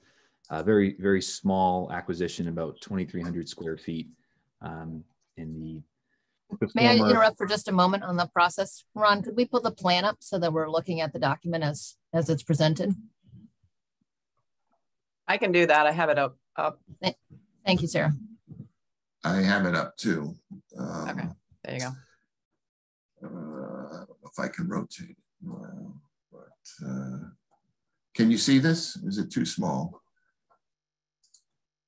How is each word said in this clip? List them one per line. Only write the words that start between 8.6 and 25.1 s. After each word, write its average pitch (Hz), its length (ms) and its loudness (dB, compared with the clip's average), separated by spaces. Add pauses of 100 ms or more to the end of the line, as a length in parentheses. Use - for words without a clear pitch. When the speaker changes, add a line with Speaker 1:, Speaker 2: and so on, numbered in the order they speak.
Speaker 2:
Ron, 208 260 4
could 214 140 -6
we 247 80 4
pull 247 160 0
the 226 100 0
plan 180 340 2
up 208 140 2
so - 220 -4
that 165 120 0
we're 160 160 0
looking 165 320 -2
at 156 120 -2
the 135 80 -8
document 160 420 -2
as, 147 340 -4 (160)
as 165 160 0
it's 160 140 0
presented? 160 500 2 (2250)
Speaker 3:
I 196 100 2
can 208 140 2
do 175 140 6
that. 151 200 8
I 151 60 4
have 165 160 2
it 143 100 4
up, 131 180 0 (200)
up. 151 240 -4 (200)
Speaker 2:
Th-, 185 140 -2 (500)
thank 185 180 2
you, 175 40 -2
Sarah. 151 260 2 (1120)
Speaker 4:
I 87 200 0
have 98 240 2
it 85 100 0
up - 200 -4
too. 80 380 -2 (420)
Um, - 340 -8
Speaker 3:
Okay, - 180 -6 (340)
there 131 120 -10
you 127 60 -6
go. 127 60 -4 (1400)
Speaker 4:
uh, - 60 -14
I 73 720 -14
don't - 100 -18
know - 240 -20
if - 80 -20
I 65 80 -4
can - 200 -8
rotate - 420 -8